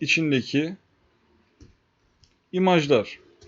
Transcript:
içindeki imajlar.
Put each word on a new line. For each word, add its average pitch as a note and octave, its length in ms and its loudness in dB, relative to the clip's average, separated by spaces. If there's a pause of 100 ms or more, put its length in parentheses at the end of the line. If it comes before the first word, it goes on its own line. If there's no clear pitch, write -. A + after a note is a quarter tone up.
içindeki D3+ 760 -2 (1800)
imajlar. D#3+ 680 2 (300)